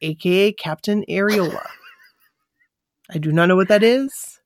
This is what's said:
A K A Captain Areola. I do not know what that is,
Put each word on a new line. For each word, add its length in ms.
A 100
K 160
A 40
Captain 560
Areola. 560
I 80
do 140
not 160
know 80
what 140
that 120
is, 640